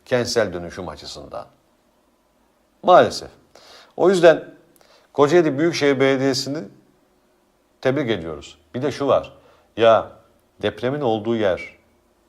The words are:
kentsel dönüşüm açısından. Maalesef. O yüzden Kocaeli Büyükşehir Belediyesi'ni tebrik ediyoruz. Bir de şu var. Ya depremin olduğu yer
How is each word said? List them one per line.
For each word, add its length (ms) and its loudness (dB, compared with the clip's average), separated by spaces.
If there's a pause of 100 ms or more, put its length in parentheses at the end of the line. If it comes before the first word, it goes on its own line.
kentsel 480 -2
dönüşüm 360 -10
açısından. 560 -16 (1400)
Maalesef. 460 4 (680)
O 120 4
yüzden 440 4 (600)
Kocaeli 460 2
Büyükşehir 400 0
Belediyesi'ni 640 -2 (1160)
tebrik 280 -2
ediyoruz. 480 -6 (180)
Bir 60 -6
de 100 -2
şu 160 -4
var. 260 0 (440)
Ya 340 4 (500)
depremin 400 -4
olduğu 340 -2
yer 420 -4 (520)